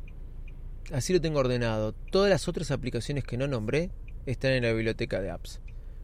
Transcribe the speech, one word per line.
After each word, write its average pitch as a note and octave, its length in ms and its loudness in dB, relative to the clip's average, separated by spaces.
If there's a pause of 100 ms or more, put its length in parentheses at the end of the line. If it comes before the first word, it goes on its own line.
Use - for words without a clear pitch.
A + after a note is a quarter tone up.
(920)
así C#3+ 200 0
lo F3 80 6
tengo D#3 200 2
ordenado. A#2 520 2
Todas G3 380 4
las F3+ 180 4
otras F3 220 -2
aplicaciones C3 540 0
que - 120 -4
no C3 100 0
nombré C3+ 440 0 (340)
están C3 280 2
en B2+ 100 4
la A#2 100 4
biblioteca A2+ 480 0
de F#2 100 -4
apps. - 300 -8 (440)